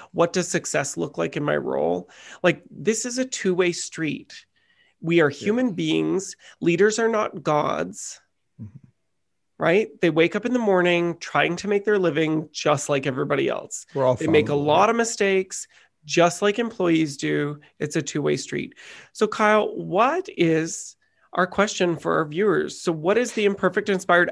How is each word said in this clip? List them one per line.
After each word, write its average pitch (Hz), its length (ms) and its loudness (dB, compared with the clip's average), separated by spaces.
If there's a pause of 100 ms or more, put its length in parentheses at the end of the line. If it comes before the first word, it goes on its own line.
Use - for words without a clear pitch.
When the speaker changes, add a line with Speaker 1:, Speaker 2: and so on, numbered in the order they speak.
(140)
Speaker 1:
"What 170 180 2
does 175 160 -2
success - 480 -4
look 160 220 -6
like 165 180 -4
in 151 80 -4
my 147 140 0
role?" 143 520 -2 (340)
Like, 180 280 2
this 220 340 -4
is 247 120 -8
a 262 80 -2
two-way 180 480 0
street. - 720 -8 (560)
We 170 180 2
are 147 100 6
Speaker 2:
Yeah. - 80 -6
Speaker 1:
human 233 360 0
beings. 160 640 -2 (240)
Leaders 175 360 4
are 226 120 2
not 214 340 -2
gods. - 800 -2 (360)
Speaker 2:
Mm-hmm. 104 200 -16 (840)
Speaker 1:
Right? 180 300 2 (100)
They 170 120 2
wake 165 260 2
up 208 80 -6
in 247 80 -2
the 254 60 0
morning 175 600 2
trying 160 380 -2
to 196 100 -10
make 202 160 0
their 208 160 2
living 156 540 0
just 147 340 0
like 143 180 -2
everybody 139 440 -2
else. - 440 -8
Speaker 2:
We're 135 120 0
all 127 100 4
Speaker 1:
They 156 120 -2
make 151 180 4
a 143 100 0
Speaker 2:
fallible. 143 100 0
Speaker 1:
lot 175 240 6
of 233 60 2
mistakes, 196 720 -2 (360)
just 165 380 2
like 208 160 2
employees 170 580 0
do. 147 440 -4 (180)
It's 147 180 -6
a 160 60 0
two-way 147 340 -2
street. 143 380 -8 (400)
So, 214 140 0
Kyle, 214 480 2
what 220 600 0
is 165 600 0 (380)
our 180 120 0
question 180 500 0
for 165 200 -2
our 160 100 0
viewers? 151 560 0
So 180 100 -2
what 165 280 0
is 240 140 -2
the 208 120 0
imperfect 196 420 0
inspired 180 440 2